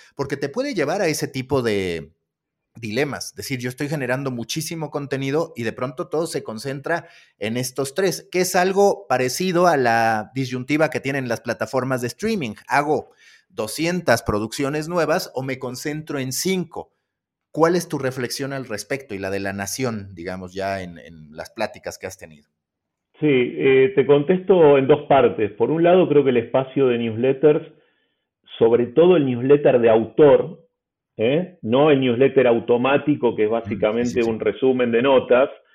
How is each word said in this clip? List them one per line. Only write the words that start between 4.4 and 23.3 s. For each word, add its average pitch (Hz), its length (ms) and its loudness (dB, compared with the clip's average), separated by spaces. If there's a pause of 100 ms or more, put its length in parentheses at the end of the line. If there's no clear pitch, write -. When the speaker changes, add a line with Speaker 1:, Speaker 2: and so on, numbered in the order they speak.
Speaker 1:
contenido 139 640 -4
y 120 80 -8
de 110 100 -4
pronto 143 360 -8
todo 160 160 -2
se 147 180 -8
concentra 139 640 -8 (320)
en 110 180 -4
estos 131 380 -6
tres, 180 360 -2
que 180 100 0
es 180 140 -2
algo 190 520 2
parecido 170 600 0
a 160 100 4
la 113 580 2
disyuntiva 131 540 -2
que 123 100 -6
tienen 135 280 -6
las 117 140 -4
plataformas 127 600 -4
de 120 60 -2
streaming. 175 460 -6 (140)
¿Hago 143 440 0 (380)
doscientas 151 720 -2
producciones 135 640 -4
nuevas 170 480 -2
o 131 80 -6
me 131 160 -8
concentro 147 600 -8
en 131 120 -6
cinco? 180 640 -6 (580)
¿Cuál 165 240 2
es 175 140 -4
tu 143 100 -4
reflexión 131 540 -6
al 135 120 -8
respecto 110 480 -8
y 95 60 -6
la 95 100 -6
de 98 120 -4
La 196 100 -4
Nación, 101 640 -6
digamos, 92 380 -10
ya 95 280 -4
en, 87 160 -14
en 76 380 -20
las 87 140 -12
pláticas - 500 -8
que 95 80 -10
has - 100 -14
tenido? 78 300 -20 (760)
Speaker 2:
Sí, 151 60 0 (280)